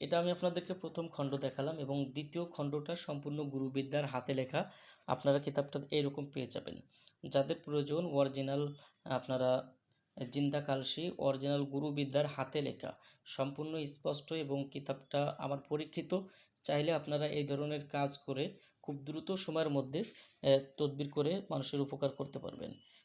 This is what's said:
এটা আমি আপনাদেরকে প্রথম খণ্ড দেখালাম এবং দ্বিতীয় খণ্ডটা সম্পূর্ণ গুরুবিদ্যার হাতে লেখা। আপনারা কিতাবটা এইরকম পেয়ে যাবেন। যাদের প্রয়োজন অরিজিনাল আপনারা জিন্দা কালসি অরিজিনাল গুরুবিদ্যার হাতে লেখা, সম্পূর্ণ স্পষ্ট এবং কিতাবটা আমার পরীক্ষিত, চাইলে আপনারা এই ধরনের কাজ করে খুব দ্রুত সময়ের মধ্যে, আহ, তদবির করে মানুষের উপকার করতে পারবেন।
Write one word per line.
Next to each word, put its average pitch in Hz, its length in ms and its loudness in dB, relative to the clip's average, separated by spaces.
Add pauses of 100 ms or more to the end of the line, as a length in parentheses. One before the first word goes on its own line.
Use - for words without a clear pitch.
এটা 170 180 2
আমি 175 120 4
আপনাদেরকে 175 440 0
প্রথম 165 340 -4
খণ্ড 139 280 -2
দেখালাম 139 420 -2
এবং 139 320 0
দ্বিতীয় 147 340 -4
খণ্ডটা 151 520 -2
সম্পূর্ণ 147 480 -4
গুরুবিদ্যার 135 600 0
হাতে 131 280 -2
লেখা। 131 360 0 (360)
আপনারা 143 320 4
কিতাবটা 143 400 0 (120)
এইরকম 143 360 0
পেয়ে 139 200 -4
যাবেন। - 340 -8 (480)
যাদের 147 360 4
প্রয়োজন 147 420 0
অরিজিনাল 139 680 2 (300)
আপনারা 127 720 2 (580)
জিন্দা 143 280 2
কালসি 143 580 0
অরিজিনাল 139 460 2
গুরুবিদ্যার 143 640 2
হাতে 143 360 -2
লেখা, - 360 -6 (260)
সম্পূর্ণ 151 600 -2
স্পষ্ট 143 480 -2
এবং 139 400 -2
কিতাবটা 143 640 -2
আমার 139 200 -2 (100)
পরীক্ষিত, 156 520 -2 (420)
চাইলে 147 300 4
আপনারা 147 340 0
এই 147 180 0
ধরনের 147 440 -2
কাজ 143 300 2
করে 139 400 -2 (240)
খুব 143 220 -6
দ্রুত 160 280 -4
সময়ের 160 380 2
মধ্যে, 139 300 2
আহ, - 580 4 (180)
তদবির 143 340 0
করে 156 400 2
মানুষের 143 300 2
উপকার 139 300 2
করতে 139 280 -6
পারবেন। - 360 -8 (300)